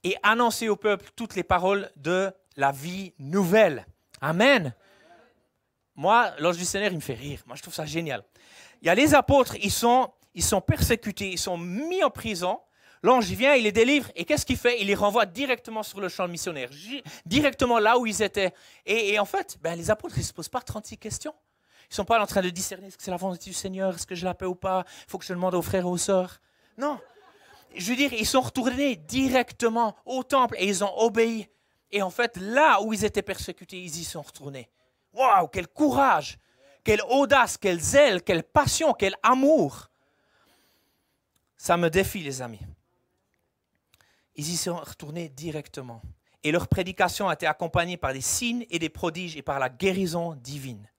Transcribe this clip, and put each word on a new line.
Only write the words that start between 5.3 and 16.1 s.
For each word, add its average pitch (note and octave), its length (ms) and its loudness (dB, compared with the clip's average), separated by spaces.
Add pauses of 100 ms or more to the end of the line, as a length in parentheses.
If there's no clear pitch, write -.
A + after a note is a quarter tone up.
Moi, G3+ 420 4
l'ange E3 200 0
du F3+ 60 -8
Seigneur, G3 280 -2
il F3 60 -6
me D3 40 -8
fait B2+ 140 -6
rire. C3+ 320 -12
Moi, B2 80 -16
je - 80 -18
trouve F3 100 -18
ça D#3+ 120 -8
génial. D3 380 -6 (580)
Il - 60 -8
y - 20 4
a F3+ 60 6
les D4 200 6
apôtres, C#4 400 6
ils G3+ 160 -2
sont, A#3+ 420 2 (220)
ils F3 80 -4
sont G3 180 2
persécutés, G#3+ 680 -2
ils F3 80 -6
sont F3+ 180 -4
mis C#4 460 -4
en C#4 80 2
prison. G3+ 500 -6 (400)
L'ange A#3 240 4
vient, B3+ 300 2
il A#3+ 80 4
les G#3 80 2
délivre. A#3+ 440 4
Et F3 100 -8
qu'est-ce - 200 0
qu'il B3 120 -2
fait ? A#3+ 220 0
Il G3 80 -2
les G3 80 2
renvoie G#3 300 2
directement A3+ 560 -6
sur G3 180 -12
le F#3+ 80 -6
champ F3+ 200 -4